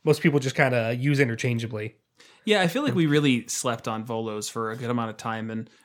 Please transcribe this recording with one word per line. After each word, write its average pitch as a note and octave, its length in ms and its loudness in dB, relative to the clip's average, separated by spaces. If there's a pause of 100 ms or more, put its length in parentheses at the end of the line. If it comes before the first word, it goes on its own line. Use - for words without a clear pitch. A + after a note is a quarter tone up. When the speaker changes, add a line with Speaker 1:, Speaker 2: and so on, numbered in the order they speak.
Speaker 1:
most D3+ 200 4
people C#3+ 180 4
just C3 160 -4
kinda B2 420 2
use C#3 220 2
interchangeably. A2+ 760 -2 (500)
Speaker 2:
Yeah, G#3 160 4
I F#3 60 4
feel C4 160 -2
like C#4+ 100 0
we E3+ 120 4
really C#3+ 420 2
slept - 400 -4
on A2 180 -6
Volos A2+ 440 -6
for A2+ 200 -6
a A2+ 60 -8
good B2 120 -8
amount A#2 220 -2
of G#2+ 60 -14
time. A2+ 340 -8
And A2+ 180 -8 (160)